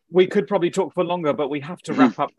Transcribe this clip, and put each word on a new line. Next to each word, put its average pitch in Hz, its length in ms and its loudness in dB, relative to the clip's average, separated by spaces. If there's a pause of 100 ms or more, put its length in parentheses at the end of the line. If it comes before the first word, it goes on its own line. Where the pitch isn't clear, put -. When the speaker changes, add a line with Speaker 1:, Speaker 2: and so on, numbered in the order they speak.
Speaker 1:
we 185 200 4
could 202 180 0
probably 175 240 0
talk 175 240 -2
for 180 80 0
longer, 170 300 -2
but 135 160 -4
we 147 100 -4
have 151 240 -12
to 160 100 -8
Speaker 2:
Mm. - 60 -2
Speaker 1:
wrap 131 220 4
up 143 180 -2